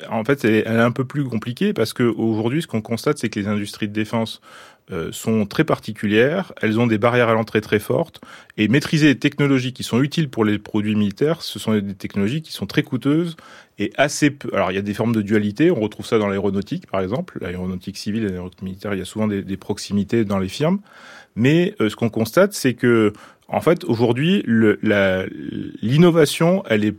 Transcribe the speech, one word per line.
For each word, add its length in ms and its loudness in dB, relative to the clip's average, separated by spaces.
en 160 -4
fait, 220 0
elle 80 6
est, 140 4
elle 100 0
est 40 4
un 100 4
peu 140 -4
plus 180 -6
compliquée 500 -4
parce 200 -2
que 100 -2
aujourd'hui, 580 0
ce 60 -10
qu'on 140 -4
constate, 360 -4
c'est 120 -4
que 100 -4
les 80 -2
industries 400 -4
de 60 -8
défense, 460 -4
euh, 200 -6
sont 360 -2
très 160 -2
particulières, 1000 0
elles 180 0
ont 60 2
des 140 2
barrières 280 4
à 60 4
l'entrée 260 0
très 200 0
fortes, 420 -4
et 120 2
maîtriser 400 2
les 100 4
technologies 560 0
qui 80 -14
sont 180 0
utiles 300 0
pour 160 0
les 140 2
produits 340 -2
militaires, 480 0
ce 160 -10
sont 160 -2
des 220 -2
technologies 480 -4
qui 80 -18
sont 160 -8
très 160 -2
coûteuses 520 -2
et 160 -2
assez 340 2
peu, 240 -6
alors 180 0
il 40 -4
y 20 0
a 60 -2
des 100 -4
formes 220 0
de 80 2
dualité, 480 2
on 80 0
retrouve 260 -4
ça 140 2
dans 80 2
l'aéronautique 580 -2
par 160 -4
exemple, 400 -6
l'aéronautique 560 -8
civile 280 -4
et 40 -2
l'aéronautique 320 -10
militaire, 320 -8
il 60 -4
y 20 -6
a 40 -8
souvent 220 -4
des, 140 -2
des 160 -6
proximités 680 -2
dans 140 -2
les 120 -2
firmes, 300 -2
mais, 460 4
euh, 80 2
ce 60 -4
qu'on 140 -2
constate, 440 2
c'est 220 0
que, 360 4
en 140 -2
fait, 240 2
aujourd'hui, 600 2
le, 380 4
la, 420 2
l'innovation, 880 4
elle 160 2
est 140 0